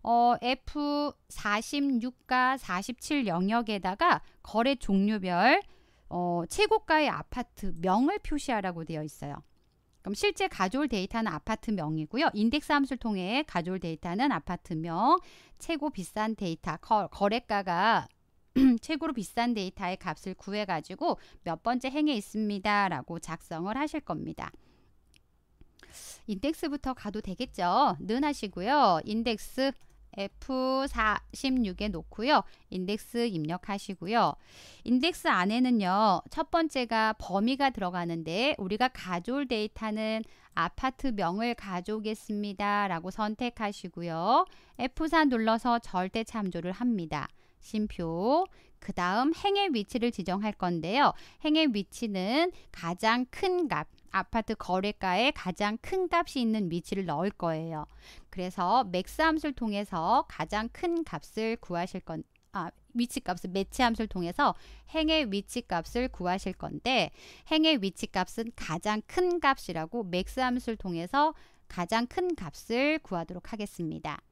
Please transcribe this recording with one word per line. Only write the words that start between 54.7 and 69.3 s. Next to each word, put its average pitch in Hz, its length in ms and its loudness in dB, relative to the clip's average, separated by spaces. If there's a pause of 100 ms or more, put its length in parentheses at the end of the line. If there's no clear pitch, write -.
가장 208 460 -2
큰 370 340 0
값이 339 260 0
있는 220 320 2
위치를 190 360 -4
넣을 165 240 0
거예요. 160 560 -4 (420)
그래서 185 560 0
맥스 185 380 -2
함수를 311 320 2
통해서 208 760 0
가장 214 400 -4
큰 339 340 -2
값을 220 540 -4
구하실 180 440 -6
건, 160 220 -8 (300)
아, - 180 -6 (220)
위치 240 280 0
값을 180 300 -6
매치 196 300 -2
함수를 233 260 4
통해서 180 480 0 (360)
행의 311 420 2
위치 202 300 -4
값을 233 460 -2
구하실 185 440 -2
건데 220 580 0 (400)
행의 311 320 4
위치 196 240 -4
값은 226 480 -4
가장 208 520 -2
큰 359 340 2